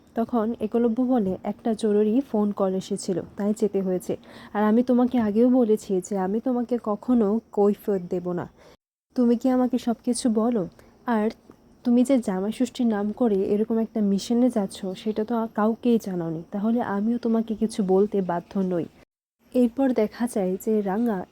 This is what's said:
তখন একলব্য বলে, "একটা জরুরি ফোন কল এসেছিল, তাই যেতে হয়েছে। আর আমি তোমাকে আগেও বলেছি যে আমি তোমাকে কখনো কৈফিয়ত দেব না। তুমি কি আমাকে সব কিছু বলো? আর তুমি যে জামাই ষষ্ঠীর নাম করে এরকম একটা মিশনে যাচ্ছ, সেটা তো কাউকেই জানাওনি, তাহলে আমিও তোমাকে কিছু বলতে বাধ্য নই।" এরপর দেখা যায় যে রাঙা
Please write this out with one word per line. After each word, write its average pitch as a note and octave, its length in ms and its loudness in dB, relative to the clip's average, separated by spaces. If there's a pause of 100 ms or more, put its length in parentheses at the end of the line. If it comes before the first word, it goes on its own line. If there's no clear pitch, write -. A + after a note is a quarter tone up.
(160)
তখন A3+ 440 -2
একলব্য A#3 420 0
বলে, A#3+ 420 0
"একটা A3 300 -4
জরুরি G#3+ 480 2
ফোন G#3 300 0
কল F#3+ 220 -2
এসেছিল, F#3+ 480 -4 (160)
তাই G#3 200 0
যেতে G3+ 240 0
হয়েছে। F#3 360 -4 (360)
আর G#3 100 0
আমি A3 200 4
তোমাকে B3 340 2
আগেও A3 320 4
বলেছি G#3+ 600 2
যে G3+ 80 -2
আমি F#3+ 220 -2
তোমাকে B3 440 -2
কখনো G#3+ 560 2 (120)
কৈফিয়ত G3+ 580 2
দেব F3+ 220 -4
না। F3 180 -6 (680)
তুমি A#3+ 200 4
কি C4 140 0
আমাকে B3+ 280 2
সব A#3 180 -2 (100)
কিছু B3 240 0
বলো? A3 380 0 (380)
আর A3 240 0 (540)
তুমি B3 200 4
যে C4 160 4
জামাই G3 320 -2
ষষ্ঠীর A#3+ 360 -2
নাম G#3 240 0
করে G#3+ 240 0
এরকম G#3 420 0
একটা A3+ 240 -2
মিশনে A#3 480 2
যাচ্ছ, G3+ 360 -4
সেটা G#3 400 -4
তো A3+ 300 -2
কাউকেই A3+ 480 2
জানাওনি, E3+ 480 -6
তাহলে A3+ 300 0
আমিও G#3+ 360 -2
তোমাকে A3+ 380 -2
কিছু A3 280 -2
বলতে F#3+ 380 2
বাধ্য F3 380 -4
নই।" F3+ 260 -2 (680)
এরপর B3+ 400 2
দেখা A3+ 420 0
যায় F#3+ 300 0
যে A3 160 2
রাঙা G3+ 500 -2